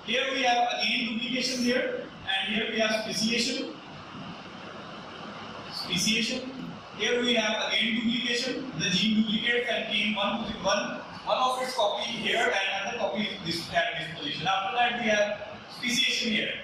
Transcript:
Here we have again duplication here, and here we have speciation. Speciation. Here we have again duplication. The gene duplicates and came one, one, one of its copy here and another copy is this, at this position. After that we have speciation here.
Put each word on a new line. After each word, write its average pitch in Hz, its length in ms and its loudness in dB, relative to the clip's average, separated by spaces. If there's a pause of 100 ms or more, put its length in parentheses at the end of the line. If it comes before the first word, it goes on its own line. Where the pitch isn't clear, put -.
Here 247 280 2
we 262 100 0
have 240 260 4 (100)
again 226 400 0
duplication 247 440 -2
here, - 440 0 (200)
and 202 280 -2
here 220 160 0
we 220 100 0
have 220 220 2
speciation. 233 720 0 (2000)
Speciation. 226 800 0 (480)
Here 240 240 2
we 240 120 4
have 214 340 2
again 220 280 2
duplication. 240 840 0
The - 120 0
gene 220 320 4
duplicates - 480 2
and 214 220 -2
came 208 220 2
one, 202 300 0 (180)
one, - 380 0 (240)
one 196 140 2
of - 240 2
its - 140 -2
copy - 260 2
here 220 500 2
and 196 300 0
another - 160 -4
copy 208 240 0
is - 240 -2
this, 165 280 -4
at 170 100 6 (140)
this 160 200 -8
position. 175 280 -4
After 196 300 0
that 220 240 4
we 220 80 2
have 208 480 2 (140)
speciation - 640 2
here. - 320 0